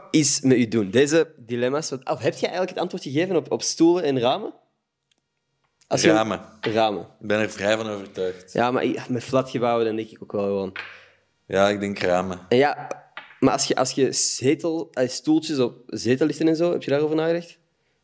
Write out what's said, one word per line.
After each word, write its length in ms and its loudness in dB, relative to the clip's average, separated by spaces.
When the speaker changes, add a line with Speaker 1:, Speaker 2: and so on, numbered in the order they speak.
Speaker 1:
iets 300 2
met 180 4
u 100 2
doen. 220 0
Deze 460 4
dilemma's. 540 -4
Wat, 100 -8
of 120 -4
heb 100 0
jij 160 -10
eigenlijk 220 -4
het 80 -10
antwoord 240 -6
gegeven 340 -2
op, 160 -2
op 100 -2
stoelen 420 4
en 160 0
ramen? 320 0
Als 160 0
je 80 6
Speaker 2:
Ramen. 300 2
Speaker 1:
Ramen. 420 0
Speaker 2:
Ik 240 -18
ben 140 2
er 100 -2
vrij 260 0
van 120 -4
overtuigd. 640 -8
Speaker 1:
Ja, 180 0
maar 140 -2
i-, 140 -2
met 160 -4
flatgebouwen 600 0
dan 120 -2
denk 140 -8
ik 120 -20
ook 100 -18
wel 120 -2
gewoon. 320 -4
Speaker 2:
Ja, 220 4
ik 120 0
denk 180 -4
ramen. 500 0
Speaker 1:
En 80 2
ja, 320 0
maar 120 4
als 140 0
je, 100 0
als 160 2
je 200 2
zetel, 800 0
eh, 160 0
stoeltjes 500 0
op 280 -2
zeteliften 600 0
en 80 2
zo, 160 2
heb 100 -2
je 80 -4
daarover 260 2
nagedacht? 420 -2